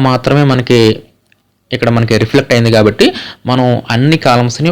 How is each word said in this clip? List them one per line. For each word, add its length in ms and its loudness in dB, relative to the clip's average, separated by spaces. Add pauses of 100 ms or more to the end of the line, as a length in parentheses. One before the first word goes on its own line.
మాత్రమే 460 0
మనకి 260 0 (920)
ఇక్కడ 140 -2 (100)
మనకి 160 0 (100)
రిఫ్లెక్ట్ 320 -2
అయింది. 220 2
కాబట్టి 280 2 (460)
మనం 160 0 (280)
అన్ని 300 0
కాలమ్స్ని 460 0